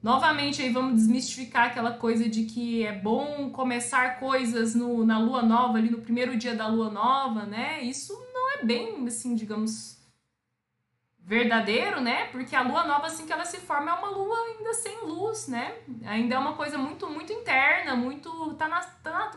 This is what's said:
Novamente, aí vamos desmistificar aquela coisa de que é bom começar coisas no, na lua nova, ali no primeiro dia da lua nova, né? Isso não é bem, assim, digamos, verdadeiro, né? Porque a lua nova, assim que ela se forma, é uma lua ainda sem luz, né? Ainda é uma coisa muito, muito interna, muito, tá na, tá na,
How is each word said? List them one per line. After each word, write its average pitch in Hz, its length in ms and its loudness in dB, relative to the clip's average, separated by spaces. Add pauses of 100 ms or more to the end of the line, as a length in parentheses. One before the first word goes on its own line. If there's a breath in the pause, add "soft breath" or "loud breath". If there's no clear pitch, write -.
Novamente, 285 580 4
aí 254 100 0
vamos 254 240 2
desmistificar 247 720 4
aquela 240 260 -2
coisa 233 340 2
de 220 180 0
que 233 380 -2
é 214 80 -2
bom 262 600 -2
começar 254 680 0
coisas 240 540 0
no, 240 320 2
na 220 140 6
lua 240 240 2
nova, 226 340 6
ali 226 140 4
no 226 100 -2
primeiro 247 340 0
dia 233 200 -2
da 220 120 -2
lua 220 220 2
nova, 226 560 2
né? 262 380 -4
Isso 269 300 -6 (200)
não 508 200 0
é 571 100 -4
bem, 440 440 0
assim, 240 280 -4
digamos, 214 680 -6 (1160)
verdadeiro, 226 840 2
né? 262 300 0
Porque 254 240 -6
a 262 80 4
lua 302 200 2
nova, 294 240 0
assim 320 200 -8
que 339 60 -4
ela 330 120 -4
se 359 120 -10
forma, 311 340 -2
é - 20 2
uma 403 160 -4
lua 392 260 -2 (120)
ainda 440 260 -6
sem 440 280 -6
luz, 381 460 -4
né? 262 280 -6 (300)
Ainda 233 300 0
é 262 40 2
uma 294 160 0
coisa 294 240 -4
muito, 311 280 -4
muito 320 240 -8
interna, 311 640 2
muito, 302 600 -4
tá 311 120 -2
na, 339 140 0
tá - 300 -12
na, 370 140 -2 (120)